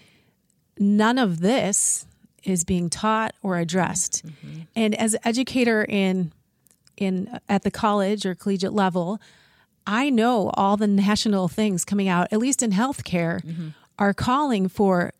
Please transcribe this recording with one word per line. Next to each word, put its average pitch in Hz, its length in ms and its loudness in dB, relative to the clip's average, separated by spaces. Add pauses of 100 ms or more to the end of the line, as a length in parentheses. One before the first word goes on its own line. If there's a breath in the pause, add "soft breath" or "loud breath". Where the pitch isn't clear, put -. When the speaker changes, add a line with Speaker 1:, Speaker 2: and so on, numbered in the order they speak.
(800 soft breath)
Speaker 1:
none 208 400 4
of 185 220 0
this 202 680 0 (380)
is 180 200 0
being 175 240 0
taught 220 540 -2
or 185 160 0
addressed. - 680 -2
Speaker 2:
Mm-hmm. 151 360 -16 (160)
Speaker 1:
And 220 180 0
as 220 200 0
an 220 100 -4
educator 233 640 0
in, 190 460 0 (640)
in, 196 420 -4 (100)
at 202 160 0
the 202 60 -2
college 208 540 0
or 185 100 -2
collegiate 190 380 -2
level, 185 480 0 (680 soft breath)
I 240 220 0
know 233 460 2
all 196 240 2
the 214 80 0
national 202 640 2
things 202 360 -2
coming 196 240 0
out, 180 240 2
at 214 60 2
least 262 240 0
in 233 80 0
healthcare, 185 720 -2
Speaker 2:
Mm-hmm. 165 240 -10 (300 loud breath)
Speaker 1:
are 202 160 2
calling 247 540 0
for 185 520 2